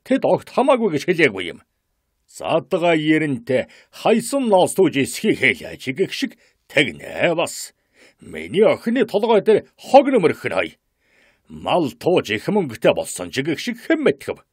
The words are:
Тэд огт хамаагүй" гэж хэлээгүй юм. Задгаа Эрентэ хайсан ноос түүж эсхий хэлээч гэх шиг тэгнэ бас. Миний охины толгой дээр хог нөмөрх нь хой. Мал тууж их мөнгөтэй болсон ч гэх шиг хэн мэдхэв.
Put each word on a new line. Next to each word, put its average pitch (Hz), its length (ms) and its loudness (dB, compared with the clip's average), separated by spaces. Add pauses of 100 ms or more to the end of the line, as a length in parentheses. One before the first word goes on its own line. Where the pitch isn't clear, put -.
Тэд 262 240 0
огт 277 240 0
хамаагүй" 233 480 2
гэж - 80 -4
хэлээгүй 139 380 2 (100)
юм. - 80 -20 (640)
Задгаа 165 720 -2
Эрентэ 151 720 -2 (240)
хайсан 233 560 -2
ноос 185 240 4
түүж 151 240 2
эсхий - 400 -2
хэлээч 131 560 -4
гэх 175 180 -4
шиг - 200 -6 (340)
тэгнэ 101 720 -2
бас. - 340 -8 (460)
Миний 95 480 0
охины 226 400 0
толгой 220 400 2
дээр 208 320 2
хог 277 320 6
нөмөрх 170 400 2
нь 85 80 -4
хой. 85 120 -4 (760)
Мал 113 480 -2
тууж 147 400 0
их 107 160 -4
мөнгөтэй 165 400 0
болсон 87 400 -4
ч 135 160 -4
гэх - 160 -4
шиг 233 160 -6
хэн 320 240 -2
мэдхэв. 143 400 -2 (100)